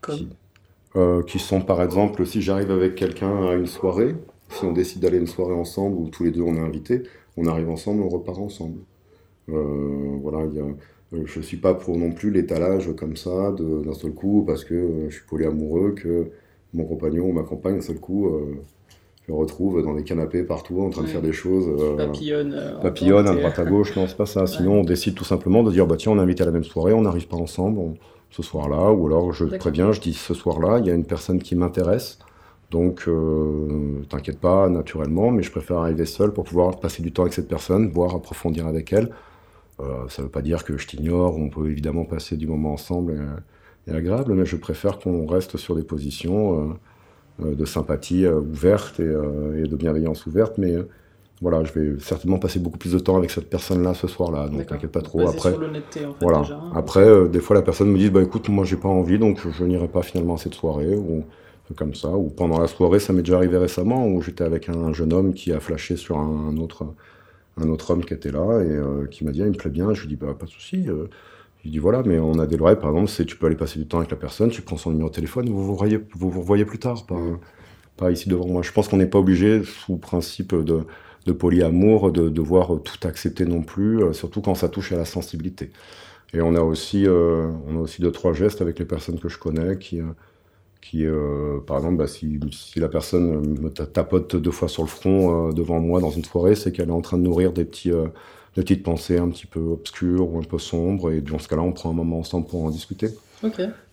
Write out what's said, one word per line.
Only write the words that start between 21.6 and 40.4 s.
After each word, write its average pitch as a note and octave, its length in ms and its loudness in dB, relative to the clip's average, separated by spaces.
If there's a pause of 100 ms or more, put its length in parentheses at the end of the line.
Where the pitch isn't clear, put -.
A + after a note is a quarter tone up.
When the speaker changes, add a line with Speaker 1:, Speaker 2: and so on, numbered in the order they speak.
Speaker 2:
euh, D2+ 300 0
Speaker 1:
Papillonne, C#3+ 560 -4
euh, - 240 -8
en - 60 -8
Speaker 2:
papillonne G2 440 6
à G2 40 4
Speaker 1:
tant F2 60 4
que - 40 2
Speaker 2:
droite E2+ 180 0
à F2 60 2
gauche, G2+ 320 2
non F#2+ 100 2
c'est F#2 120 -8
pas G#2 80 2
ça. G2 160 0
Speaker 1:
Ouais. F#2 40 4
Speaker 2:
Sinon F#2+ 340 4
on F#2+ 40 4
décide F2 300 0
tout F2+ 100 -8
simplement F#2 380 4
de A2+ 80 6
dire F2+ 160 6
bah E2 120 4
tiens A2 140 2
on G#2 60 6
est F#2+ 40 6
invité F2+ 200 2
à F2 40 4
la E2 60 2
même E2 120 0
soirée, E2+ 280 2
on A2+ 80 6
n'arrive F2 260 0
pas E2+ 120 -6
ensemble F#2 400 -2
on, E2 160 -4 (340)
ce - 140 -12
soir-là, D#2 500 2
ou F2+ 140 4
alors E2+ 260 2
je E2+ 120 -2
Speaker 1:
D'accord. - 160 -4
Speaker 2:
préviens, F2+ 320 2
je G2+ 100 -2
dis E2+ 100 -2
ce - 220 -4
soir-là F2 440 2
il A2 80 2
y F2+ 40 2
a F2 40 2
une E2+ 120 0
personne F2+ 320 -2
qui F2 180 -4
m'intéresse, F2+ 600 0 (520)
donc, F2 380 0
euh, D2+ 1000 -2
t'inquiète C#2+ 300 -8
pas F#2+ 280 4
naturellement, E2 640 0
mais A2 120 2
je E2 80 -4
préfère E2+ 280 -4
arriver E2 260 0
seul G#2 280 0
pour F2 120 -4
pouvoir F2+ 360 0
passer F2+ 220 -6
du E2+ 100 -4
temps F2+ 100 0
avec F2 100 2
cette - 160 -4
personne, F#2+ 400 0
voire F2 260 0
approfondir E2 520 -4
avec D#2+ 260 -2
elle. A2 160 4 (720)
Euh, B1+ 280 -8
ça C#2 140 -10
veut C2+ 60 -6
pas C2+ 140 -6